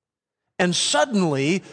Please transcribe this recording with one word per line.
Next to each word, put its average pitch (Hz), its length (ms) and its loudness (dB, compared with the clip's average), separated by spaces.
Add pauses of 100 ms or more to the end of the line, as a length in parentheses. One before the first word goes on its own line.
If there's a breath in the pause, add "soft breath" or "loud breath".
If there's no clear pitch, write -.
(600)
And 180 160 2
suddenly, 185 960 0